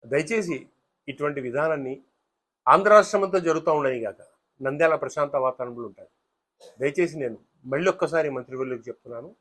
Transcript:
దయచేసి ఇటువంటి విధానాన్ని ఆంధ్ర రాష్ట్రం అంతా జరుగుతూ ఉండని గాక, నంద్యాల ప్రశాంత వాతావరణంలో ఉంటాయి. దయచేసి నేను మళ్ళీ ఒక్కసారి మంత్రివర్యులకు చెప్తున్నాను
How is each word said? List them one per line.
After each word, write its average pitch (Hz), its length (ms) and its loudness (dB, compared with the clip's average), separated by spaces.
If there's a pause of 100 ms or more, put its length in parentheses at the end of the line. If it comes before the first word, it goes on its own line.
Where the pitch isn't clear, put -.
దయచేసి 165 540 -2 (500)
ఇటువంటి 143 340 -4
విధానాన్ని 139 540 -4 (720)
ఆంధ్ర 190 280 8
రాష్ట్రం 202 300 6
అంతా 190 220 0
జరుగుతూ 160 260 0
ఉండని 135 300 0
గాక, 101 180 -8 (400)
నంద్యాల 147 340 2
ప్రశాంత 143 400 -4 (100)
వాతావరణంలో 123 420 -6
ఉంటాయి. 95 220 -20 (720)
దయచేసి 147 440 -2
నేను 113 140 -6 (280)
మళ్ళీ 143 280 -2
ఒక్కసారి 160 340 -2 (100)
మంత్రివర్యులకు 127 520 -8
చెప్తున్నాను 117 400 -14 (120)